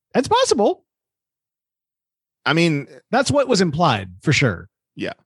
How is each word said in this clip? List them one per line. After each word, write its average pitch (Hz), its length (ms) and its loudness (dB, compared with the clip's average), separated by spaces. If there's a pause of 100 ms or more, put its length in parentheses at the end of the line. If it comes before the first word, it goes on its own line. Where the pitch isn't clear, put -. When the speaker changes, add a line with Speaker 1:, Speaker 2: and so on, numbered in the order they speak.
(160)
Speaker 1:
It's 277 140 0
possible. 370 540 0 (1600)
Speaker 2:
I 139 60 0
mean, 160 340 0 (220)
Speaker 1:
That's 254 220 0
what 269 160 2
was 226 120 2
implied, 139 520 0 (100)
for 156 100 0
sure. 98 380 -2 (260)
Speaker 2:
Yeah. 95 180 -8 (120)